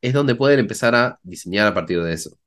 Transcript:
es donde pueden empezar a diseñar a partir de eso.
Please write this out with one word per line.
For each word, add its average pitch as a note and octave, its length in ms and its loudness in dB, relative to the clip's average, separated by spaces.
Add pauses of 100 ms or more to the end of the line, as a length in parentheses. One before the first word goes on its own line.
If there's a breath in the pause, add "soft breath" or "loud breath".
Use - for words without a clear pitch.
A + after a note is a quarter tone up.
es B2 120 -4
donde C#3 240 2
pueden C#3 240 4
empezar A#2 340 0
a B2 280 2
diseñar F2+ 440 -2
a G2+ 80 2
partir E2+ 280 -2
de E2 100 -4
eso. - 340 -10